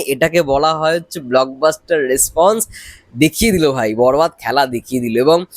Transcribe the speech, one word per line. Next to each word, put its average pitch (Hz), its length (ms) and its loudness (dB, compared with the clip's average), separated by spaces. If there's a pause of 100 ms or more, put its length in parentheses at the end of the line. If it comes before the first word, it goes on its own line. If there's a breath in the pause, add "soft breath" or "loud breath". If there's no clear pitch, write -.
এটাকে 160 360 -2
বলা 147 320 0
হয় 156 200 -2
হচ্ছে 165 260 -8
ব্লকবাস্টার 135 880 0
রেসপন্স। 165 600 0 (500 loud breath)
দেখিয়ে 160 340 2
দিল 156 200 2
ভাই, 113 220 -2
বরবাদ 135 440 2
খেলা 131 280 -2
দেখিয়ে 123 340 -6
দিল। 117 160 -4
এবং 160 280 2 (120)